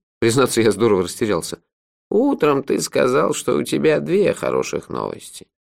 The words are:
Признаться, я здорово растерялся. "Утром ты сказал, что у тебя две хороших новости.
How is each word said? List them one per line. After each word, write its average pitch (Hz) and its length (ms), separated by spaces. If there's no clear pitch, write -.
Признаться, 117 420
я 110 100
здорово 98 320
растерялся. 90 560
"Утром 160 540
ты - 160
сказал, 139 540
что - 240
у 139 60
тебя 151 360
две 170 340
хороших 65 560
новости. - 580